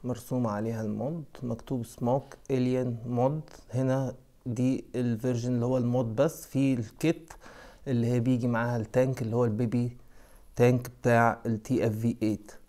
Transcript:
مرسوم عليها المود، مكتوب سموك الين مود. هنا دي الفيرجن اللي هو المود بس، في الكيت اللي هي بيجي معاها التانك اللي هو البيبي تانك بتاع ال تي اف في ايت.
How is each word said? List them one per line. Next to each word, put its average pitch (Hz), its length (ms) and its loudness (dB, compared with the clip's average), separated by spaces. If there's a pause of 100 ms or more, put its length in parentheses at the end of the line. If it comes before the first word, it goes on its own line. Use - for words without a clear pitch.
مرسوم 123 440 -4
عليها 110 340 -4
المود، 113 420 -6 (200)
مكتوب 117 420 -6
سموك 127 500 -2 (160)
الين 127 540 0
مود. 127 360 0 (320)
هنا 131 420 0 (300)
دي 123 400 0 (100)
الفيرجن 120 580 0
اللي 120 120 0
هو 127 120 2
المود 120 380 0
بس، 143 300 0
في 135 280 2
الكيت 139 600 -4 (540)
اللي 117 200 0
هي 123 120 2
بيجي 123 280 2
معاها 120 300 0
التانك 123 440 0
اللي 113 140 -2
هو 123 100 4
البيبي 120 520 0 (580)
تانك 123 360 4 (100)
بتاع 117 440 4
ال 110 180 -2
تي 117 240 0
اف 110 60 0
في 113 280 -2
ايت. 107 300 -2 (180)